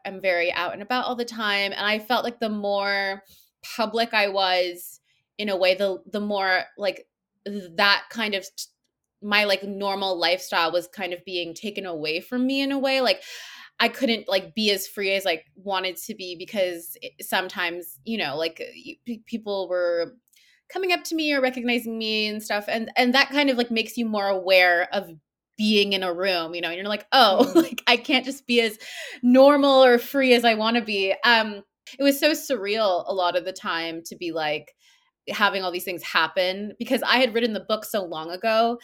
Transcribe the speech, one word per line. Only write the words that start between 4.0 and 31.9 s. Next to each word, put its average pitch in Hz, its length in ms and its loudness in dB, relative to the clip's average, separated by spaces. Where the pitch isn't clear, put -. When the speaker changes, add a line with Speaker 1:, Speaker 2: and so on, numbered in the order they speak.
Speaker 1:
I 208 140 4
was 180 720 -2
in 208 140 -4
a 190 60 0
way, 185 180 4
the, 190 360 -2
the 202 100 -4
more, 190 440 0
like, 196 280 -4
that 202 640 2
kind 214 260 -4
of 190 100 -4
t-, - 200 -14
my, 208 240 4
like, 196 180 2
normal 196 560 -4
lifestyle 170 540 0
was 175 140 0
kind 185 260 -8
of 175 140 -12
being 175 260 -6
taken 202 320 -10
away 160 360 -6
from 247 260 -4
me 277 160 0
in 277 100 -2
a 277 60 -2
way. 269 240 0
Like, 214 200 0
I 233 100 4
couldn't, 233 400 -2
like, 190 260 -2
be 214 160 0
as 196 180 -2
free 196 240 -4
as 190 140 -2
I 165 180 -2
wanted 185 440 -6
to - 160 -12
be 180 240 -12
because 180 640 -6
it, - 240 -16
sometimes, 180 800 -4
you 226 140 -6
know, 147 180 -4
like, 165 240 -4
uh, - 140 -14
you, - 220 -18
pe-, 233 200 -10
people 202 420 -6
were 170 480 -2
coming 359 200 -2
up 349 120 -2
to 330 100 -8
me 311 180 0
or 277 80 0
recognizing 233 580 -2
me 220 280 -2
and 214 160 -6
stuff. 208 260 -4
And, 226 280 -4
and 247 180 4
that 277 160 4
kind 277 200 2
of, 240 80 0
like, 240 120 0
makes 220 280 -4
you 233 80 -2
more 202 220 -2
aware 180 680 4
of 185 160 -4
being 208 340 4
in 190 100 0
a 185 100 -2
room, 175 420 -2
you 175 60 -6
know, 170 80 -4
and 170 100 -6
you're 196 100 -8
like, 208 240 -6
"Oh, 240 400 6
<laughs> - 20 2
Speaker 2:
Mm. 330 80 8
Speaker 1:
like, - 240 -4
I 247 100 6
can't 254 280 0
just 269 220 -10
be 240 140 2
as 220 180 -2
normal 269 600 8
or 247 140 8
free 254 360 4
as 240 100 4
I 233 100 4
wanna 226 300 0
be." 196 300 -2
Um, 220 380 4